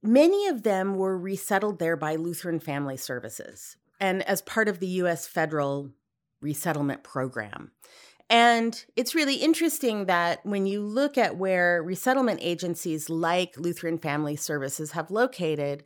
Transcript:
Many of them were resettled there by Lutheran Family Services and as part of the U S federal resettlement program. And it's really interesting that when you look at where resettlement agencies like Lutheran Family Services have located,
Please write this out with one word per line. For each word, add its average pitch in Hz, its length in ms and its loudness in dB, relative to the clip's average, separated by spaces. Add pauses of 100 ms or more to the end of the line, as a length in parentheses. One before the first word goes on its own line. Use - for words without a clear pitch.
Many 330 460 6
of 254 160 -2
them 196 320 0
were 190 220 0
resettled 190 600 -2
there 165 200 0
by 156 180 -2
Lutheran 165 460 -4
Family 143 340 -4
Services - 800 -10 (240)
and 190 240 0
as 196 180 0
part 214 280 0
of 185 100 -4
the 190 80 -4
U 180 200 0
S 165 200 -2
federal 143 640 -2 (480)
resettlement 147 640 -2
program. 123 680 -8 (580)
And 233 540 4 (120)
it's 247 180 0
really 285 220 2
interesting 269 680 2
that 175 400 2
when 202 200 0
you 196 160 0
look 262 360 0
at 214 180 2
where 175 480 2
resettlement 226 580 0
agencies 165 680 -4
like 170 480 0
Lutheran 165 400 -4
Family 147 400 -2
Services 147 560 -6
have 165 180 -6
located, 156 760 -2